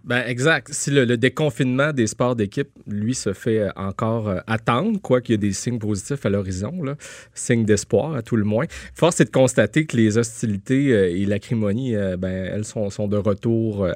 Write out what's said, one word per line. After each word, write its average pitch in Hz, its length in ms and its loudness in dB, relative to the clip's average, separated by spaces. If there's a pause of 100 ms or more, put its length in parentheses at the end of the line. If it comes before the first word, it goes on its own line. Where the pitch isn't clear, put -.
Ben, 123 200 0
exact. 127 460 0
Si - 180 -4
le, 139 140 6
le 120 140 4
déconfinement 131 760 2
des 123 160 2
sports 123 300 0
d'équipe, 110 320 -2 (180)
lui, 107 260 -2
se 107 200 -4
fait, 110 260 -2
euh, 101 160 0
encore, 110 540 -2
euh, 92 80 -2 (100)
attendre, 127 540 0
quoique 127 260 0
il 120 60 0
y - 20 4
a - 40 -2
des 101 120 0
signes 120 260 -4
positifs 107 480 -6
à 113 40 2
l'horizon, 101 520 -4
là, 139 140 -6 (380)
signes 117 320 0
d'espoir 107 500 2
à 120 60 -4
tout 117 160 -4
le 104 80 0
moins. 107 180 0 (300)
Force 170 260 2
est 156 60 8
de - 40 -16
constater 131 580 4
que 131 100 -2
les 110 200 4
hostilités, 117 760 0
euh, 98 200 4
et 95 120 -2
l'acrimonie, 107 720 -2
euh, 95 180 -2
ben, 92 140 -4 (200)
elles 104 140 -4
sont, 104 260 -6
sont 104 200 -4
de 104 80 0
retour, 107 680 0
euh, 87 120 0